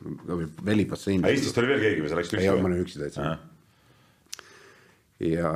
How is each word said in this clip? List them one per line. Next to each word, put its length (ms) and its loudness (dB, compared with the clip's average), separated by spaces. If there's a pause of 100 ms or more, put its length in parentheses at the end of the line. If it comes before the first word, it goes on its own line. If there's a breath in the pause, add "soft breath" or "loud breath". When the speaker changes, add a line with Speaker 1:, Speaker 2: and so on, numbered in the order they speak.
(680)
Speaker 1:
Velipasse 460 0
Speaker 2:
Aga 80 4
Speaker 1:
inimesed. 180 6
Speaker 2:
Eestist 240 0
oli 80 2
veel 160 2
keegi 160 2
või 80 -4
sa 80 0
läksid 220 -2
üksi 40 4
Speaker 1:
Ei, 80 4
Speaker 2:
või? 140 4
Speaker 1:
ma 60 2
olin 120 0
üksi 160 -8
täitsa. 220 -6
Speaker 2:
Ahah. 240 -4 (1700 loud breath)
Speaker 1:
Ja, 360 0